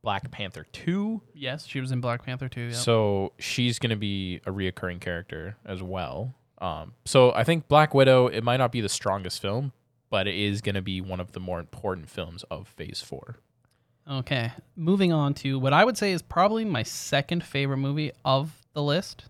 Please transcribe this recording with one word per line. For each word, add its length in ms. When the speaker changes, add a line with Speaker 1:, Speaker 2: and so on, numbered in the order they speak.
Speaker 1:
Black 300
Panther 420
two. 480
Speaker 2:
Yes, 320
she 140
was 120
in 100
Black 240
Panther 240
two, 120
yeah. 120
Speaker 1:
So 640
she's 400
gonna 160
be 500
a 60
reoccurring 480
character 560
as 160
well. 520
Um, 340
so 280
I 100
think 240
Black 260
Widow, 340
it 160
might 140
not 140
be 100
the 80
strongest 520
film, 300
but 180
it 80
is 260
gonna 200
be 180
one 200
of 140
the 60
more 200
important 500
films 420
of 180
Phase 320
four. 360
Speaker 2:
Okay, 440
moving 340
on 240
to 240
what 140
I 100
would 140
say 160
is 80
probably 420
my 200
second 600
favorite 340
movie 360
of 300
the 100
list 480